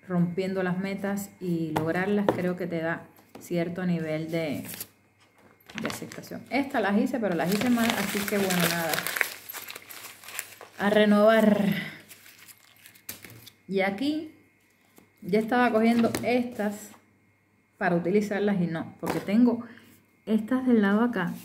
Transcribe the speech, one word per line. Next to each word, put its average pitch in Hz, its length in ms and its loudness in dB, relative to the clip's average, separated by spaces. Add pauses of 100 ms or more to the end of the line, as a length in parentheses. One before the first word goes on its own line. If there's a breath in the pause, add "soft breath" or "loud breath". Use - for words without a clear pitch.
rompiendo 185 540 0
las 180 160 -2
metas 196 520 -4 (100)
y 165 320 -2
lograrlas, 180 640 0
creo 180 220 -4
que 180 100 -6
te 165 140 -4
da 160 220 -4 (380)
cierto 175 440 -4
nivel 160 460 -2
de, 160 340 -4 (1160)
de - 60 -4
aceptación. - 520 -10 (100)
Estas 269 300 -2
las 202 160 2
hice, 254 240 2
pero 190 140 0
las 165 180 0
hice 226 160 0
mal, 233 300 2
así 202 220 -2
que 202 180 -2
bueno, 185 320 2
nada. 165 220 -2 (1900)
A 202 120 0
renovar. 208 680 6 (2000 loud breath)
Y 190 120 -2
aquí 269 520 -2 (920)
ya 196 180 2
estaba 240 320 2
cogiendo 226 380 4 (120)
estas 233 680 -2 (880)
para 180 180 2
utilizarlas 196 640 0
y 170 60 2
no, 160 340 -6
porque 160 200 -4
tengo 233 440 4 (600 loud breath)
estas 240 420 0
del 233 160 6
lado 202 200 4
acá 190 320 0 (100)